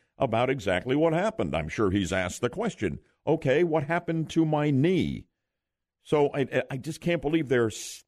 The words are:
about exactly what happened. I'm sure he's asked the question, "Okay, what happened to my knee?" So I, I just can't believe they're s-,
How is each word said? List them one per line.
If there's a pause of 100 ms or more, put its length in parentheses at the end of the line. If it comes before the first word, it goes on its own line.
(180)
about
exactly
what
happened.
I'm
sure
he's
asked
the
question, (260)
"Okay,
what
happened
to
my
knee?" (760)
So
I,
I
just
can't
believe
they're
s-,